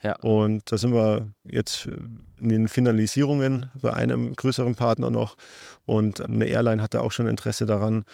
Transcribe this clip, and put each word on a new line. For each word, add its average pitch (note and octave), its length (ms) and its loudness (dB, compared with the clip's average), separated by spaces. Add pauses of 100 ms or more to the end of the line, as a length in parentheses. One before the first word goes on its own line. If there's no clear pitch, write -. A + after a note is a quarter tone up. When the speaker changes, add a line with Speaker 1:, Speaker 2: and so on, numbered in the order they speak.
Speaker 1:
Ja. G#2 180 -2
Speaker 2:
Und G#2+ 520 2
da A2+ 60 0
sind A#2+ 160 2
wir A2 340 2 (160)
jetzt - 440 -6 (520)
in A#2 100 0
den A2 180 4
Finalisierungen C3 1040 2 (100)
bei B2 140 -2
einem A#2+ 420 -2
größeren B2 380 0
Partner A#2+ 380 0
noch. A2+ 240 -2 (500)
Und G#2+ 360 0
eine A2+ 240 0
Airline A#2 360 2
hat A2 140 -4
da A#2 60 0
auch A#2 100 -2
schon A#2 160 -2
Interesse A2+ 400 -2
daran. G#2+ 360 0 (100)